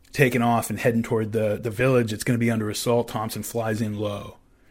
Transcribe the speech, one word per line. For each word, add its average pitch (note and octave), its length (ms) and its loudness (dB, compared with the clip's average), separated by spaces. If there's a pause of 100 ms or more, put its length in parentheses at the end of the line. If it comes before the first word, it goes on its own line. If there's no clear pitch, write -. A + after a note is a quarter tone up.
(120)
Taking B2+ 300 4
off A#2 260 2
and G2+ 120 -4
heading A2+ 240 2
toward A2 260 0
the, G#2+ 320 0
the A#2 80 -4
village A#2+ 400 2
that's G#2+ 140 -4
gonna A#2+ 160 2
be A#2 100 2
under A2 180 0
assault, A#2 380 0
Thompson A2 380 -6
flies A2 360 -2
in G#2 200 -4
low, G2+ 380 -6 (320)